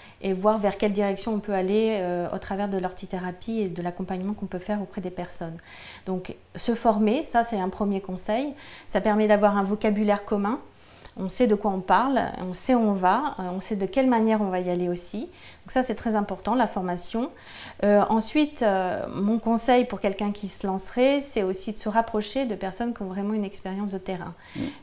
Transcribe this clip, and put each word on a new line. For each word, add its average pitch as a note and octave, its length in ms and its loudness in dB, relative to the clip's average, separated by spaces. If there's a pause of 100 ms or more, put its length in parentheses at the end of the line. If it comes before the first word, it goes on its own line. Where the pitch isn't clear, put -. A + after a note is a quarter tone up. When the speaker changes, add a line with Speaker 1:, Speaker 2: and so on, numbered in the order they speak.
(200)
Speaker 1:
et F#3+ 120 0
voir G#3 260 2
vers G3 180 0
quelle G#3 160 2
direction G3+ 420 0
on G#3 40 0
peut G3+ 160 -4
aller, G#3 460 2
euh, F3 340 -2
au F#3+ 40 -4
travers G3 300 -4
de G3 100 -2
l'orthithérapie F3+ 800 -6
et G3 80 0
de E3+ 120 -8
l'accompagnement F3+ 540 -4
qu'on G3+ 120 -8
peut F#3 120 -6
faire G#3 240 -4
auprès F#3+ 180 -10
des F3+ 120 -6
personnes. E3+ 440 -8 (480)
Donc, F#3 300 -6 (220)
se A3+ 180 2
former, A3 480 4
ça A#3 220 2
c'est G#3+ 160 -4
un F#3 80 0
premier G3 320 -2
conseil. G#3+ 520 -4 (360)
Ça G3+ 120 2
permet G#3+ 280 4
d'avoir G3+ 280 6
un G3+ 60 4
vocabulaire G#3 600 2
commun. G#3 340 0 (600)
On F#3+ 80 -2
sait A#3+ 200 2
de G#3 80 6
quoi G3+ 160 0
on F#3+ 80 -2
parle, A3+ 400 4 (280)
on F3+ 40 -6
sait B3+ 240 2
où - 20 6
on A3 140 4
va, G3+ 480 2
euh, F#3 120 -4
on F#3+ 80 -4
sait - 140 -6
de G3 120 -2
quelle C4 200 2
manière A3 340 4
on G3 100 0
va F3+ 100 0
y F3+ 100 -2
aller F3+ 180 0
aussi. F3 340 -4
Donc - 500 -16
ça, B3+ 100 2
c'est A3+ 140 -2
très A3 180 -2
important, G3+ 400 -2
la A#3+ 140 4
formation. F#3 640 -4 (520)
Euh, G#3 260 6
ensuite, D4 540 2
euh, F#3+ 500 2
mon G#3 280 0
conseil A#3+ 440 4
pour G3+ 140 -6
quelqu'un G3+ 320 0
qui G3+ 160 -6
se - 180 -8
lancerait, A#3+ 540 2
c'est C4+ 240 -2
aussi F#3+ 300 -2
de G#3 60 -8
se - 100 -6
rapprocher A3+ 560 0
de A3+ 100 -2
personnes G3 400 -4
qui - 80 -8
ont F#3+ 60 -4
vraiment G3+ 260 -4
une G#3+ 100 0
expérience G3 460 -6
de F#3+ 80 -4
terrain, F3+ 340 -8 (220)
Speaker 2:
Mm. - 60 -6 (220)